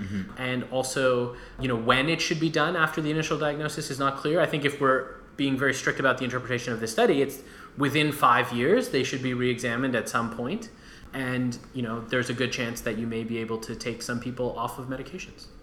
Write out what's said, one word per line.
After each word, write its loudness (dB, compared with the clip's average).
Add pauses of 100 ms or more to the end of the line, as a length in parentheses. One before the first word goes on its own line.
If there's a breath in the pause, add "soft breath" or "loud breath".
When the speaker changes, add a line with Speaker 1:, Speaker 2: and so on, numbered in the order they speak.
Speaker 1:
Mm-hmm. -4 (160)
Speaker 2:
And -2
also, 2 (240 loud breath)
you 0
know, 2
when 4
it 2
should 0
be 4
done 2
after 2
the 0
initial 0
diagnosis -2
is -4
not 2
clear. 2
I 6
think 0
if 0
we're 4 (200)
being 2
very 4
strict -2
about 4
the -4
interpretation -2
of -4
this -2
study, 4
it's 0 (360 loud breath)
within 2
five 4
years, 4
they 2
should -4
be 0
re-examined 0
at 0
some -2
point. -6 (420 loud breath)
And, -2 (160)
you -4
know, -4
there's 0
a -2
good 0
chance -4
that -2
you -4
may -4
be -4
able -4
to -8
take -6
some -4
people -4
off -4
of -10
medications. -10 (160)